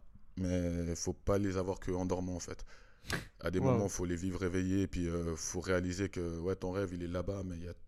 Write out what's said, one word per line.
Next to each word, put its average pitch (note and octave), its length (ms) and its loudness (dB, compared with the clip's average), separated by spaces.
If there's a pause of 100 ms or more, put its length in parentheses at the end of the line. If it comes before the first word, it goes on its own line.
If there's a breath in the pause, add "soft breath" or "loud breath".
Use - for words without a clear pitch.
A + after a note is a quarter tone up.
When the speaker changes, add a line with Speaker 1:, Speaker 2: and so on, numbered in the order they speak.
(380)
Speaker 1:
Mais F2 580 2
faut - 180 -2
pas - 240 2
les G2 200 2
avoir F#2 220 0
que - 120 -2
en F2+ 140 2
dormant, F2+ 300 0
en E2+ 40 -4
fait. - 260 -8 (760 loud breath)
À E2+ 120 -2
des F2+ 80 2
Speaker 2:
Wow. C3 120 6
Speaker 1:
moments, G2+ 180 4
faut - 160 -2
les F2 100 2
vivre F2+ 280 -2
éveillés, F#2 440 4
puis, F2 200 0
euh, E2+ 280 0
faut - 260 -4
réaliser F2+ 480 2
que, E2+ 300 -4
ouais, F#2 160 0
ton F#2 160 -4
rêve, F#2+ 220 0
il F2 100 -4
est E2+ 40 -2
là-bas, F2+ 380 -2
mais F2+ 120 -4
il E2+ 60 -8
y F2+ 40 -8
a E2+ 60 -8 (140)